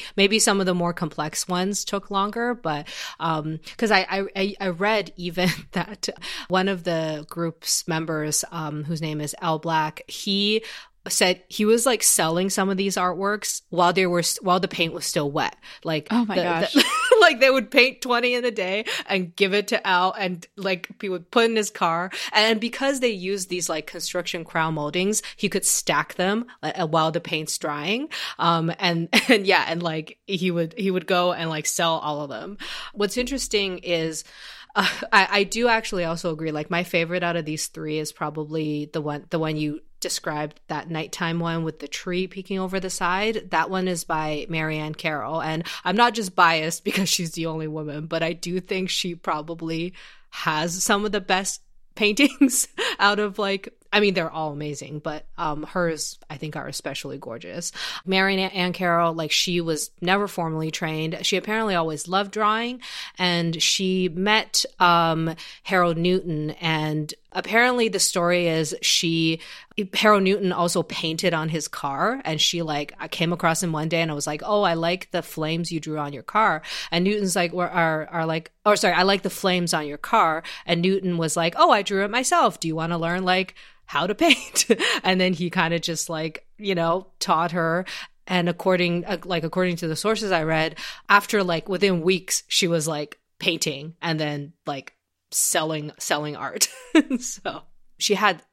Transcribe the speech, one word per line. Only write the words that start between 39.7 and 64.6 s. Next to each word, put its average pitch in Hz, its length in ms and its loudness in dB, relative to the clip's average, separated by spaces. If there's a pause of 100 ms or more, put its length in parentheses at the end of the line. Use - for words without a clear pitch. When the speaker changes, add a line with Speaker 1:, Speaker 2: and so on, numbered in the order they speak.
Speaker 1:
described, 151 640 -4
that 156 240 -6
nighttime 165 480 -4
one 165 240 -2
with 160 160 -6
the - 80 -12
tree 185 400 -4
peeking 190 320 -8
over 190 220 -4
the 185 100 -6
side. 196 600 -2
That 165 180 2
one 185 160 0
is 175 160 -2
by 156 460 -2
Marianne 156 480 -4
Carroll. 151 440 -4
And 156 240 -4 (200)
I'm 180 100 0
not 240 200 6
just 208 200 -4
biased 165 500 4
<laughs> - 0 -
because 196 240 0
she's 170 240 -2
the 165 140 -4
only 160 220 -4
woman, 151 380 -6
but 160 140 -2
I 165 120 0
do 175 260 -4
think 185 320 -4
she 175 240 -4
probably 165 800 -4 (360)
has 165 520 -2
some 208 220 2
of 208 80 -2
the 208 80 0
best 190 420 -2 (160)
<laughs> - 160 -20
paintings 247 720 4 (320)
out 202 220 4
of, 202 180 -2
like, 196 340 -2 (200)
I 208 80 6
mean, 202 140 6
they're 170 160 0
all 160 220 -4
amazing, 147 480 -8
but, 156 260 -8 (100)
um, 151 280 -4
hers, 165 540 -2 (120)
I 156 80 -10
think, 156 180 -8
are 135 100 -8
especially 139 520 -8
gorgeous. 123 540 -10 (340)
Marian 190 340 2
Ann 185 320 0
Carroll, 170 400 2
like, 160 200 -4
she 175 280 0
was 165 300 -2 (100)
never 196 260 2
formally 160 440 -4
trained. 160 520 -4
She - 140 2
apparently 214 380 0
always 160 340 -2
loved 196 240 0
drawing, 226 480 0 (380)
and 170 440 2
she 185 460 2
met, 196 560 2 (140)